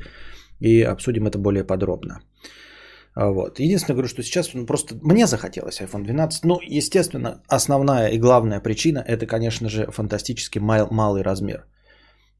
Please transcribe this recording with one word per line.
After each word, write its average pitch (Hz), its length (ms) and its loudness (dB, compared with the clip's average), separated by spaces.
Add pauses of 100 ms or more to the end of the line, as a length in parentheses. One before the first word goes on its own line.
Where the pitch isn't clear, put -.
(580)
и 113 240 6
обсудим 110 440 0
это 101 120 -2
более 98 260 0
подробно. 92 560 -4 (920)
А, 104 180 0
вот. 95 280 -4
Единственное, 156 380 0
говорю, 127 120 -2
что - 140 -10
сейчас, - 320 -4
ну, 123 120 -8
просто - 360 -4
мне 196 240 6
захотелось - 540 -4
iPhone 101 240 -10
двенадцать. 156 400 -2
Ну, 175 180 2
естественно, 143 840 -2
основная 139 600 2
и 110 100 0
главная 113 420 6
причина — 127 480 0
это, 117 180 -2
конечно 113 420 -2
же, 107 220 -4
фантастически 107 680 -6
мал-, 107 320 2
малый 104 300 2
размер. 98 440 -4 (720)